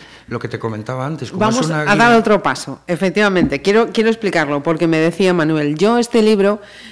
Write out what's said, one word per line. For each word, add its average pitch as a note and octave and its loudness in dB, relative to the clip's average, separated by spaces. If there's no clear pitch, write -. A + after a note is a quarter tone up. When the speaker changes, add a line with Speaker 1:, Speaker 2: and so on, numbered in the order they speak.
Speaker 1:
lo A#2 -8
que A#2 -10
te A#2+ -8
comentaba A#2 -8
antes, C#3+ -8
como F#3+ -4
es A3 0
Speaker 2:
Vamos B3+ 0
Speaker 1:
una D#3+ -2
Speaker 2:
a D3+ -2
Speaker 1:
guía G3+ 2
Speaker 2:
dar A#3 4
otro G#3+ 2
paso, C3+ -6
efectivamente. F3 0
Quiero, A3 2
quiero A3 0
explicarlo, E3 -2
porque E3 0
me D#3+ 2
decía E3+ 2
Manuel, D#3 0
"Yo G#3+ 2
este A#3 0
libro, G#3 2